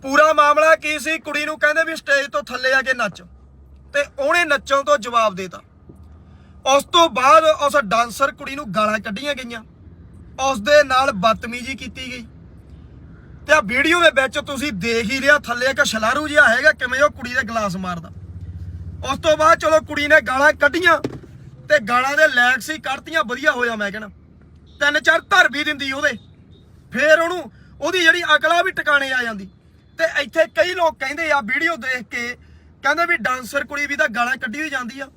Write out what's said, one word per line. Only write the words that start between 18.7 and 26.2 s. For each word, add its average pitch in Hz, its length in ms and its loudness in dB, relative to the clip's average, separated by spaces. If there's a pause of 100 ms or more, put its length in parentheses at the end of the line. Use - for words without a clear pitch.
ਉਸ 269 60 -4
ਤੋਂ 311 180 2
ਬਾਅਦ 320 220 4
ਚਲੋ 311 220 2
ਕੁੜੀ 294 280 -6
ਨੇ 302 120 6
ਗਾਲਾਂ 269 320 2
ਕੱਢੀਆਂ 311 460 2 (720)
ਤੇ 294 100 4
ਗਾਲਾਂ 254 380 0
ਦੇ 311 120 6
ਲਾਇਕ 247 320 2
ਸੀ, 311 180 -8
ਕੱਢਤੀਆਂ, 294 460 -4
ਵਧੀਆ 247 280 -2
ਹੋਇਆ 240 240 -2
ਮੈਂ 202 140 -4
ਕਹਿਣਾ। 214 180 -12 (720)
ਤਿੰਨ 294 200 0
ਚਾਰ 320 200 2
ਧਰ 370 320 4
ਵੀ 285 120 -4
ਦਿੰਦੀ 285 280 -4
ਉਹਦੇ, 285 200 -2 (800)